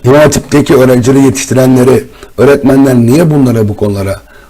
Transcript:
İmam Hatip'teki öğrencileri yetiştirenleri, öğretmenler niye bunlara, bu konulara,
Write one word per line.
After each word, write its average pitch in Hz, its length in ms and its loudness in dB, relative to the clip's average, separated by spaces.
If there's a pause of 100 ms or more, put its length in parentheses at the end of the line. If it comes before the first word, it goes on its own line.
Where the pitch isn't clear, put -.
İmam 139 160 2
Hatip'teki 143 540 0
öğrencileri 131 500 2
yetiştirenleri, 127 800 0 (340)
öğretmenler 139 560 2
niye 131 360 0
bunlara, 120 380 0
bu 101 80 -8
konulara, 98 440 -6 (300)